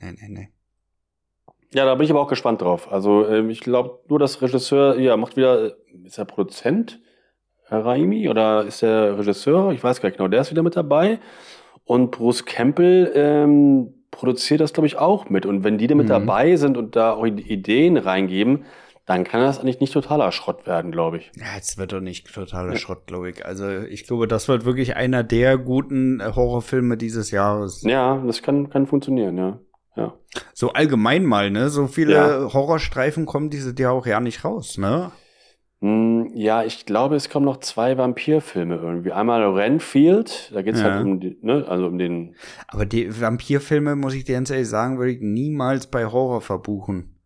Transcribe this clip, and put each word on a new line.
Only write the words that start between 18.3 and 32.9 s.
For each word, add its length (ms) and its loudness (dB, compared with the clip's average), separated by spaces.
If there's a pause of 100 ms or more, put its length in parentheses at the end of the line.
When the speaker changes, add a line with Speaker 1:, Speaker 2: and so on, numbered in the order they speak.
Speaker 2:
dann 200 0
kann 180 0
das 180 2
eigentlich 200 -2
nicht 120 0
totaler 400 2
Schrott 340 -8
werden, 240 -4
glaub 240 -2
ich. 220 -12
Speaker 1:
Ja, 80 -16 (140)
es 180 -10
wird 160 -8
doch 80 -6
nicht 320 -14
totaler 400 -8
Speaker 2:
Ja. 60 -4
Speaker 1:
Schrott, 280 -12
glaub 200 -10
ich. 180 -12
Also, 240 -8 (140)
ich 240 -14
glaube, 200 -2
das 220 -2
wird 160 2
wirklich 320 -2
einer 260 0
der 360 2
guten, 600 -2
äh, 140 -6
Horrorfilme 640 0
dieses 340 -6
Jahres. 520 -2
Speaker 2:
Ja, 440 2
das 160 -4
kann, 280 0
kann 160 2
funktionieren, 500 0
ja. 240 -4 (360)
Ja. 180 -6 (400)
Speaker 1:
So 200 -2
allgemein 520 2
mal, 240 2
ne? 200 0
So 180 0
viele 260 2
Speaker 2:
Ja. 400 4
Speaker 1:
Horrorstreifen 720 0